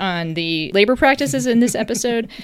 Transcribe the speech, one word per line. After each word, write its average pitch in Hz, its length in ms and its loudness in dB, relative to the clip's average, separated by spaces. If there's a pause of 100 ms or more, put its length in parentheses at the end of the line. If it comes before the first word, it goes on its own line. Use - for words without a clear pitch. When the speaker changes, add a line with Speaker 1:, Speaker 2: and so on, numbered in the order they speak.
Speaker 1:
on 170 340 -4
the 165 380 -2
labor 208 240 4
practices 269 500 2
in 233 140 4
this 240 140 2
Speaker 2:
<laughs> - 20 -2
Speaker 1:
episode. 233 520 -4 (160)